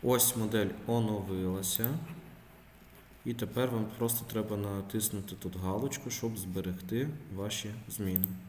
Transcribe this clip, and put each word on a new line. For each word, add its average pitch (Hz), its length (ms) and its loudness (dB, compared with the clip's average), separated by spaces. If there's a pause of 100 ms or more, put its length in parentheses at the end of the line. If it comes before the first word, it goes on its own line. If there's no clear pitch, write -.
Ось 123 300 6
модель 107 320 2 (200)
оновилася. 98 1000 2 (1400)
І 120 80 0
тепер 120 360 0
вам 113 160 2 (120)
просто 117 280 2
треба 107 320 0
натиснути 101 800 -2
тут 92 200 -6
галочку, 101 540 -2
щоб 113 280 -2
зберегти 92 720 -2 (260)
ваші 104 360 -4 (160)
зміни. 92 400 4 (220)